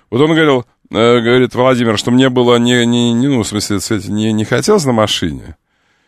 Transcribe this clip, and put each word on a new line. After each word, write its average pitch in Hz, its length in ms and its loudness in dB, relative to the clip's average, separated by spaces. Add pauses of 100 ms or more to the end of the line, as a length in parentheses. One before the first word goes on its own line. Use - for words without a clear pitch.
(100)
Вот 117 120 -2
он 156 80 2
говорил, 151 340 2 (260)
э, 117 300 2
говорит, 120 340 0
Владимир, 120 440 0
что - 120 -4
мне 131 200 4
было 120 260 2
не, 120 300 2
не, 120 260 0
не, 120 160 0
ну, 131 140 0
в 95 40 -4
смысле, 104 340 -4
сказать, 101 280 -6
не, 107 240 -2
не 107 140 -2
хотелось 151 400 0
на 131 60 -2
машине. 85 640 -4 (520)